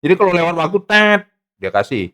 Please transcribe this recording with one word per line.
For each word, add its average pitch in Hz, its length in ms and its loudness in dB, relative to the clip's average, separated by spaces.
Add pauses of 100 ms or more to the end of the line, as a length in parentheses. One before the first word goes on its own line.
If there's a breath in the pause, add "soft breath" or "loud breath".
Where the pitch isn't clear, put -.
Jadi 151 180 0
kalau 196 160 2
lewat 170 240 0
waktu, 170 200 -2 (100)
tet, 208 320 2 (400)
dia 95 100 -6
kasih. 101 440 -2